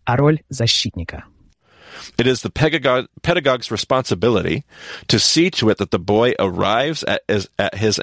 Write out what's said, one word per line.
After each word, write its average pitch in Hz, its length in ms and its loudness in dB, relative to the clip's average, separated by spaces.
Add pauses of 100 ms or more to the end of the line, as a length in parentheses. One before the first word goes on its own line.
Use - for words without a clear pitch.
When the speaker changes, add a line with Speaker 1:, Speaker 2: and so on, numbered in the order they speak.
Speaker 1:
а 120 120 0
роль 151 320 2
защитника. 107 760 -4 (920)
Speaker 2:
It 120 80 2
is 127 160 2
the - 80 -4
pedago-, 135 560 0 (160)
pedagogue's 139 480 0
responsibility 107 960 0 (440)
to 117 100 2
see 170 320 2
to 107 200 2
it 101 80 2
that 98 120 -4
the 104 80 2
boy 107 400 2
arrives 101 680 0
at - 240 -2
his, 101 200 -2 (100)
at 98 180 -2
his 104 260 0